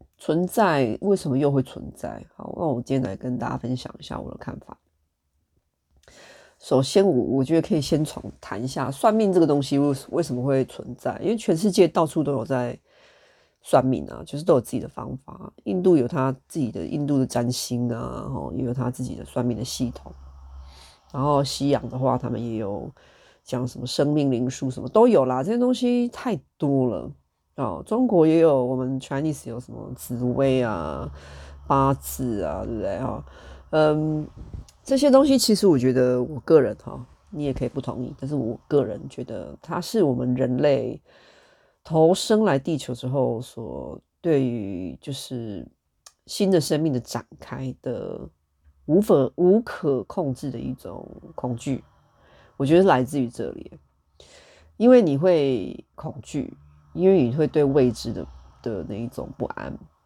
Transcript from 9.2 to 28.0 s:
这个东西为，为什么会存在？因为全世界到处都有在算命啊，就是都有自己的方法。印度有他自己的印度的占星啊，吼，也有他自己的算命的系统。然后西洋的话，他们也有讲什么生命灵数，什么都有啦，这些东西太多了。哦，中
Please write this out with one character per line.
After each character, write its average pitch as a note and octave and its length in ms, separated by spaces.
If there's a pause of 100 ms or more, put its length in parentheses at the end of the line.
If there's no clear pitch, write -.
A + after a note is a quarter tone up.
这 F3+ 60
个 D#3+ 80
东 D3 140
西 C#3 180
为， C#3+ 160 (160)
为 - 100
什 C3+ 140
么 B2 80
会 C3+ 220
存 B2 300
在？ - 240
因 - 80
为 A3+ 80
全 G3+ 220
世 G3+ 140
界 F3+ 160
到 E3 180
处 D3+ 180
都 C#3+ 100
有 A#2 120
在 B2 320 (840)
算 C3 240
命 A2+ 220
啊， - 180
就 C#3+ 140
是 D#3+ 80
都 G3 80
有 B2+ 80
自 - 80
己 A#2 100
的 - 80
方 - 380
法。 - 260 (120)
印 F#3+ 180
度 F3+ 160
有 B2 100
他 C3+ 240 (160)
自 - 120
己 A#2+ 120
的 F2 140
印 D3 220
度 C#3+ 100
的 C3 80
占 A#2+ 260
星 B2 400
啊， A#2 400
吼， D2+ 220
也 C3+ 100
有 A#2+ 80
他 B2+ 200
自 B2+ 120
己 B2 120
的 - 100
算 - 180
命 B2 140
的 B2+ 80
系 B2 240
统。 - 220 (1000)
然 C#3 120
后 C#3+ 200
西 C#3 260
洋 C3+ 200
的 B2+ 80
话， B2+ 220
他 A#2+ 100
们 A2+ 120
也 A#2 160
有 G2+ 320 (540)
讲 B2+ 240
什 - 100
么 B2 80
生 D3 280
命 C#3+ 180
灵 B2 180
数， C3 220
什 - 100
么 B2+ 60
都 G#3+ 180
有 D#3 200
啦， B2+ 180
这 G3+ 80
些 A#3+ 60
东 B3 160
西 A#3+ 360
太 - 240 (240)
多 C#3 300
了。 F#2+ 240 (440)
哦， G#2+ 300
中 B3 220